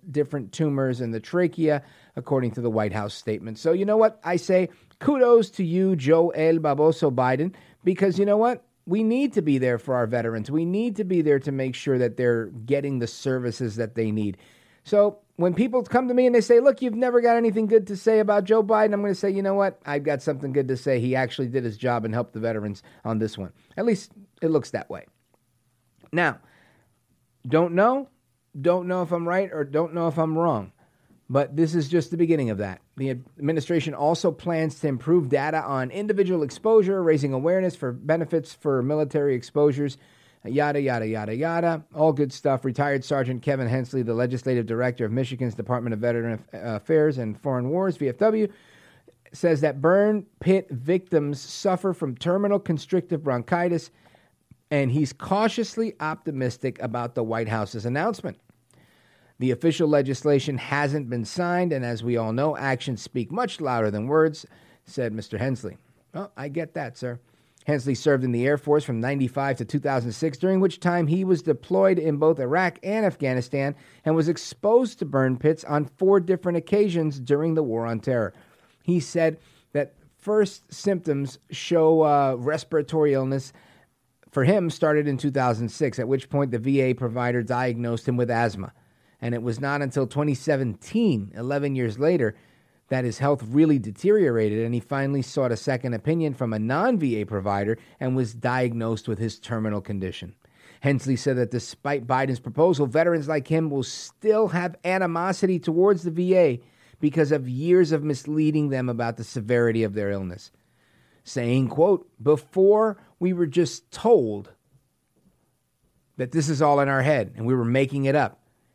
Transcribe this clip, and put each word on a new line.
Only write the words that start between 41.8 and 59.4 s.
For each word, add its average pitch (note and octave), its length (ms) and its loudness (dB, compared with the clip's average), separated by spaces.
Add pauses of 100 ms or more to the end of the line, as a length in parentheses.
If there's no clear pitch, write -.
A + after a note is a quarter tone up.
All D#3 180 4
good C#3 220 -2
stuff. C3+ 320 -2
Retired C#3 360 0
Sergeant B2+ 400 -2
Kevin C3+ 240 -2
Hensley, B2+ 360 -2
the A#2 100 -2
legislative B2 540 -2
director B2 400 -2
of G#2+ 40 -6
Michigan's B2 440 -4
Department A#2+ 400 -4
of G#2 60 -6
Veteran A#2 520 -2
Aff-, G#2+ 300 -8
Affairs D#3 340 2
and A2 240 -6
Foreign B2+ 300 -4
Wars, F3+ 260 -2
V C#3 140 -2
F A#2+ 80 -8
W, A3 280 2 (840)
says D#3+ 300 0
that D3 180 0
burn G3+ 460 4 (140)
pit F#3+ 300 2
victims D3 680 -2
suffer F#3 540 -2
from C3+ 200 -6
terminal G3 440 0
constrictive E3+ 640 -4
bronchitis, E3 640 -2 (800)
and C#3 220 2
he's C#3+ 220 0
cautiously A3 840 -2
optimistic C3+ 840 -6
about A#2+ 320 -6
the A#2 100 -2
White A2+ 240 -4
House's G#2+ 380 -4
announcement. D#3 520 -4 (1000)
"The B2+ 120 0